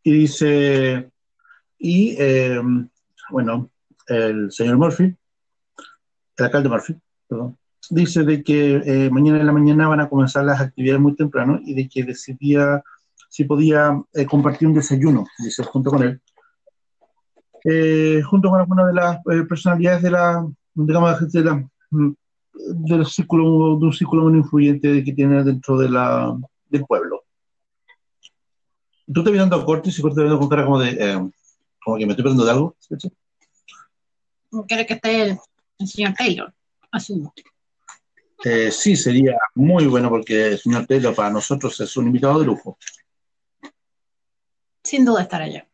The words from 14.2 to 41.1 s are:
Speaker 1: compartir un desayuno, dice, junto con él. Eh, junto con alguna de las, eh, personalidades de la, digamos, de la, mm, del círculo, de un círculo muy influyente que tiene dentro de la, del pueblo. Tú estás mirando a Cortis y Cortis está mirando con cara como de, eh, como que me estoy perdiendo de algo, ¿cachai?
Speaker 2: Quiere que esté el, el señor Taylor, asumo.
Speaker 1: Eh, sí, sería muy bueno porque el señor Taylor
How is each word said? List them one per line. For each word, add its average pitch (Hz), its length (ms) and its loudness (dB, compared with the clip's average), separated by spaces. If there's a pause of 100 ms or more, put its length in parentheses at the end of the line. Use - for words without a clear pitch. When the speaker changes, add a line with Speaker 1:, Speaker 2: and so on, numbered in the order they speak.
Speaker 1:
compartir 143 420 0
un 160 80 4
desayuno, 139 500 2 (140)
dice, 117 240 -8
junto 131 280 -4
con 139 120 2
él. 127 180 -2 (1400)
Eh, 156 600 2
junto 190 260 2
con 185 100 4
alguna 185 280 2
de 180 60 0
las, 175 240 0 (140)
eh, 165 160 2
personalidades 175 560 0
de 180 80 0
la, 170 360 0 (280)
digamos, 165 560 0
de 165 120 0
la, 143 240 -2 (220)
mm, 147 220 0 (420)
del 165 540 -2
círculo, 160 720 2
de 165 80 0
un 143 60 2
círculo 160 360 0
muy 160 100 6
influyente 143 640 2
que 135 100 -4
tiene 139 300 2
dentro 135 340 0
de 131 120 2
la, 123 460 -2 (340)
del 143 160 -2
pueblo. - 380 -4 (1900)
Tú 165 60 2
estás 208 140 2
mirando 190 240 4
a 135 80 -4
Cortis 160 340 -2
y - 20 -6
Cortis 147 160 0
está 151 60 2
mirando 151 160 2
con 139 100 -2
cara 143 160 0
como 139 140 2
de, 123 100 0 (100)
eh, 98 300 -4 (540)
como 110 140 -4
que 107 100 -4
me 104 60 -2
estoy 123 100 -4
perdiendo 127 220 2
de 117 60 2
algo, 147 240 -2 (140)
¿cachai? 160 220 -10 (1600)
Speaker 2:
Quiere 226 200 -4
que - 80 -6
esté 226 280 -2
el, 196 160 -2 (380)
el 196 100 -8
señor 196 280 -4
Taylor, 233 360 -4 (400)
asumo. 180 400 -8 (1120)
Speaker 1:
Eh, 113 280 0
sí, 202 240 2
sería 127 420 2 (160)
muy 156 320 2
bueno 123 240 0
porque 110 440 0
el 98 60 -4
señor 120 280 -2
Taylor 123 260 0